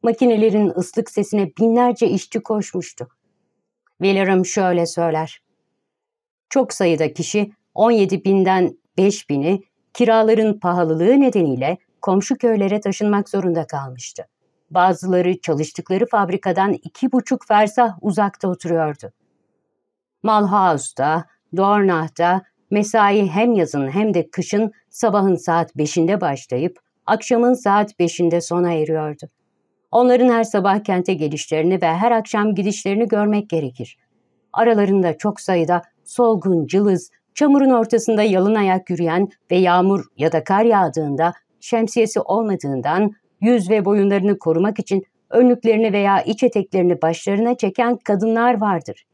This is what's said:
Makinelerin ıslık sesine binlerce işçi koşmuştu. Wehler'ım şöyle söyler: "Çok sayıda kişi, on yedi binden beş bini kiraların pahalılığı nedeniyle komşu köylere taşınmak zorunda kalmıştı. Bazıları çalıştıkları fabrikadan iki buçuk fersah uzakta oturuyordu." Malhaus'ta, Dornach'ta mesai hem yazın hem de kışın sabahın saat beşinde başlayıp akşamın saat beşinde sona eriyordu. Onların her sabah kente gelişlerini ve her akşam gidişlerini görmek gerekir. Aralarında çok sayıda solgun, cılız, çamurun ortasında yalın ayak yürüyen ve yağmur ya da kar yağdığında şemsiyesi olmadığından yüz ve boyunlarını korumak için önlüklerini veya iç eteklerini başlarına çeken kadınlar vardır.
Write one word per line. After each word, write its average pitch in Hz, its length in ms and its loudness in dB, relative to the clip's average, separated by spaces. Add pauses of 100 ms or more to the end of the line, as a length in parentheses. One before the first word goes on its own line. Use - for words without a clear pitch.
Makinelerin 220 720 2
ıslık - 340 -4
sesine 202 400 -2 (100)
binlerce 233 480 2
işçi 196 320 -4
koşmuştu. - 680 -8 (960)
Wehler'ım 190 440 2
şöyle 180 400 0
söyler: 160 560 -4 (1040)
"Çok - 240 -2
sayıda 160 400 0
kişi, 208 400 -4 (220)
on 226 160 2
yedi 196 340 0
binden 190 540 2 (200)
beş 196 320 0
bini 156 300 -2 (340)
kiraların 220 680 2
pahalılığı 175 600 2
nedeniyle 165 580 0 (240)
komşu 202 360 -2
köylere 208 420 0
taşınmak 202 480 -2
zorunda 175 380 -2
kalmıştı. 135 640 -14 (420)
Bazıları 180 680 0
çalıştıkları 170 680 -4
fabrikadan 196 680 -2
iki - 400 -6
buçuk 254 340 -2
fersah 208 540 0
uzakta 202 480 -4
oturuyordu." 165 640 -4 (1120)
Malhaus'ta, 180 1000 0 (320)
Dornach'ta 185 840 0 (280)
mesai 208 580 2
hem 214 240 0
yazın 151 380 -2
hem 202 240 0
de 170 160 -2
kışın 208 420 -2 (180)
sabahın 196 440 0
saat 170 420 -4
beşinde 165 440 0
başlayıp 143 580 -4 (280)
akşamın 233 480 0
saat 208 440 0
beşinde 170 420 0
sona 175 320 -2
eriyordu. 156 540 -4 (640)
Onların 247 380 4
her 233 160 2
sabah 202 400 0
kente 185 300 -2
gelişlerini 156 680 -2
ve 165 120 0
her 220 180 0
akşam 214 420 -2
gidişlerini 202 540 -2
görmek 208 400 0
gerekir. 135 500 -8 (540)
Aralarında 202 680 2
çok 208 220 -6
sayıda 175 420 0 (220)
solgun, 190 600 0
cılız, 196 440 0 (240)
çamurun 277 360 4
ortasında 226 520 2
yalın 202 320 2
ayak 190 360 0
yürüyen 175 380 -2 (220)
ve 180 60 2
yağmur 185 480 2 (120)
ya 160 160 0
da 156 120 -2
kar 202 200 2
yağdığında 165 680 0 (280)
şemsiyesi 226 600 -2
olmadığından 180 920 -2 (280)
yüz 208 300 0
ve 208 140 2
boyunlarını 202 540 2
korumak 170 400 -2
için 196 240 -4 (280)
önlüklerini 226 600 2
veya 196 300 2
iç 220 200 -4
eteklerini 185 600 0
başlarına 202 540 -2
çeken 233 400 -2
kadınlar 226 640 0
vardır. 190 540 -4